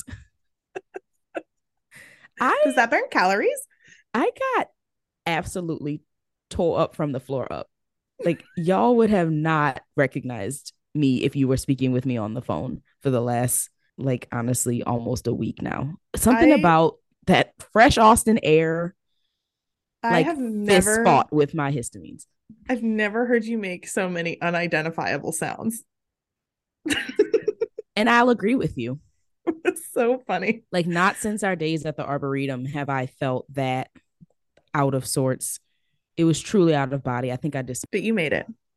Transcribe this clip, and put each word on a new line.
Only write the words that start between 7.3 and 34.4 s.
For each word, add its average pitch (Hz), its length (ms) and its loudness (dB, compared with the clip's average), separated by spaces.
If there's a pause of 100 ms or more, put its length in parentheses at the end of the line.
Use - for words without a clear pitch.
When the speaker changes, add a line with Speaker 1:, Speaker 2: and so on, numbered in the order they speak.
Speaker 1:
up. - 160 -10 (560)
Like, 170 280 -2
<laughs> - 60 -14
y'all 190 400 6
would 226 120 8
have 175 220 4
not 151 500 2 (140)
recognized 131 800 -2 (220)
me 135 280 2
if 131 120 0
you 135 120 2
were 131 100 2
speaking 131 340 0
with 127 140 0
me 123 120 -2
on 107 160 -6
the 127 80 -8
phone - 400 -6 (200)
for 139 80 -2
the 123 120 2
last, 120 480 -2 (280)
like, 131 340 -4
honestly, 120 520 -2
almost 120 440 -4
a - 60 0
week - 280 -6
now. - 340 -8 (200)
Something 285 380 4
Speaker 2:
I - 20 6
Speaker 1:
about 165 400 4 (320)
that 143 260 2 (180)
fresh - 260 6
Austin 226 460 6
air, 160 500 2 (1120)
Speaker 2:
I 233 80 2
Speaker 1:
like, 240 140 4
Speaker 2:
have 330 120 -2
Speaker 1:
fist 247 120 -4
Speaker 2:
never 208 560 2
Speaker 1:
fought 147 260 4
with 147 240 2
my 143 160 -2
histamines. 107 540 -10 (440)
Speaker 2:
I've 233 140 -4
never 214 420 -2
heard 233 200 2
you 226 120 -4
make 180 300 -8
so 190 220 -2
many 170 320 -6
unidentifiable 165 920 -2
sounds. - 520 -6 (1040)
<laughs> 294 80 -2 (1040)
Speaker 1:
And 214 140 2
I'll 240 220 4
agree 214 240 0
with - 220 -4
you. 127 220 -6 (460)
Speaker 2:
<laughs> 330 80 -2 (120)
It's 370 180 -4 (100)
so 247 320 0
funny. 196 460 -4
Speaker 1:
Like, 175 160 -2
not 175 300 0
since 214 260 -4
our 190 120 -2
days 160 300 -4
at 151 100 -6
the 151 100 -8
Arboretum 139 600 -4
have 143 240 -6
I 135 160 -2
felt 127 480 -6
that 131 380 -4 (800)